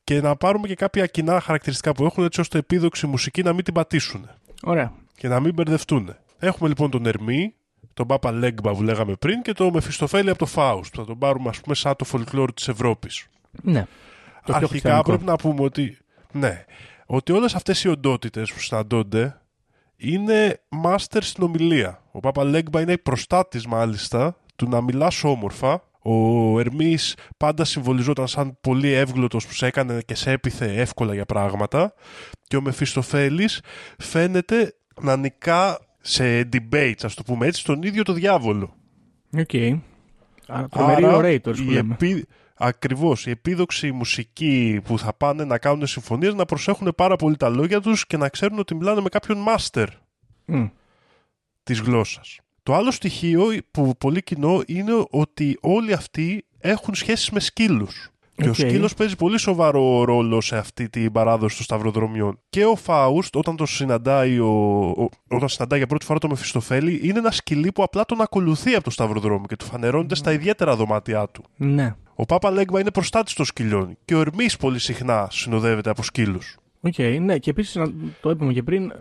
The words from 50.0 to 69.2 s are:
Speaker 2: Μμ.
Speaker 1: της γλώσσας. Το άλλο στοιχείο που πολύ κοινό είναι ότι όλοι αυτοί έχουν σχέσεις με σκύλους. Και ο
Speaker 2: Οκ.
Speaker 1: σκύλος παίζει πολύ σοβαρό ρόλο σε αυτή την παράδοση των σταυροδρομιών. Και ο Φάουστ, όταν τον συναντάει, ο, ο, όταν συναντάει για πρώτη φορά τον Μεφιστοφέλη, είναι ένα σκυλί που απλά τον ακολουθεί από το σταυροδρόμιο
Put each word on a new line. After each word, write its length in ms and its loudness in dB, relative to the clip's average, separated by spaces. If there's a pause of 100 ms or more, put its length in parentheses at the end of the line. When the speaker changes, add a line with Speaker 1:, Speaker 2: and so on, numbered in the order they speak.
Speaker 2:
Μμ. 180 0 (1000)
Speaker 1:
της 180 -2
γλώσσας. 580 -2 (240)
Το 120 0
άλλο 160 2
στοιχείο 540 2 (260)
που 280 2
πολύ 240 0
κοινό 440 0
είναι 260 -2 (180)
ότι 500 0
όλοι 320 2
αυτοί 520 -4 (140)
έχουν 360 -2
σχέσεις 360 -2
με 100 0
σκύλους. 680 0 (260)
Και 120 0
ο 20 4
Speaker 2:
Οκ. 60 2
Speaker 1:
σκύλος 400 2
παίζει 220 0
πολύ 220 2
σοβαρό 680 4
ρόλο 360 4
σε 160 -4
αυτή 320 -6
την 240 -2
παράδοση 440 2
των 80 -8
σταυροδρομιών. 720 -2 (120)
Και 140 2
ο 120 4
Φάουστ, 600 2
όταν 200 -2
τον 100 -2
συναντάει, 720 2
ο, 100 2 (480)
ο, 120 0 (200)
όταν 200 0
συναντάει 300 -2
για 80 0
πρώτη 180 -2
φορά 140 0
τον 120 -2
Μεφιστοφέλη, 720 -2
είναι 160 0
ένα 120 2
σκυλί 420 -2
που 100 0
απλά 220 0
τον 160 -2
ακολουθεί 540 2
από 100 2
το 60 -4
σταυροδρόμιο 580 0